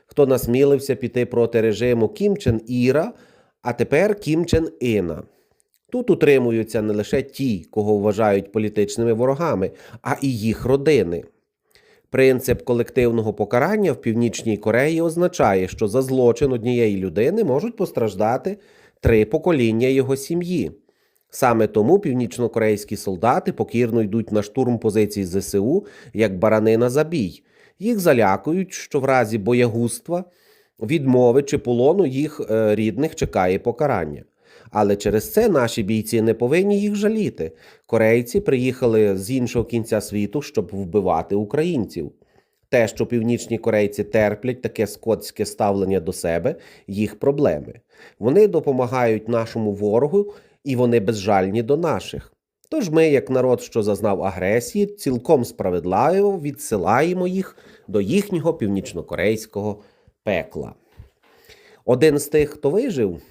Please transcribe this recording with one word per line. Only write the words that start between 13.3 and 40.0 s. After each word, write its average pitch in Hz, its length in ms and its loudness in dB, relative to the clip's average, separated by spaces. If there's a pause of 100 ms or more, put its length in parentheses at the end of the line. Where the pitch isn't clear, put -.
покарання 156 580 0
в - 80 -6
Північній 113 560 -2
Кореї 135 440 0
означає, 165 680 0
що - 200 -4
за 120 140 0
злочин 131 500 2
однієї 117 440 0
людини 107 480 0
можуть 160 320 -2
постраждати 120 800 -2 (420)
три 110 240 4
покоління 123 640 2
його 135 280 2
сім'ї. 165 540 -4 (600)
Саме 113 360 2
тому 110 320 4
північнокорейські 113 1000 -2
солдати 117 560 -2
покірно 117 500 0
йдуть 107 300 -4
на 104 100 0
штурм 120 360 -2
позицій 104 460 0
З 90 120 -4
С 98 220 -2
У, 139 280 0 (280)
як 104 240 0
барани 110 380 4
на 123 140 2
забій. 147 520 -2 (360)
Їх 220 200 -2
залякують, 151 720 2
що - 280 -6
в 127 40 -4
разі 123 340 2
боягузтва, 120 840 0 (560)
відмови 127 640 4
чи 143 160 -2
полону 131 480 2
їх, 139 340 -4 (100)
е, 107 240 2
рідних 110 400 -2
чекає 95 440 0
покарання. 98 680 -4 (460)
Але 202 260 2
через 208 360 -2
це 226 160 4
наші 123 340 0
бійці 110 400 0
не 110 120 2
повинні 180 460 0
їх 208 140 -2
жаліти. 202 580 -2 (340)
Корейці 117 540 2
приїхали 123 760 2
з 95 140 -8
іншого 123 340 -2
кінця 110 360 -2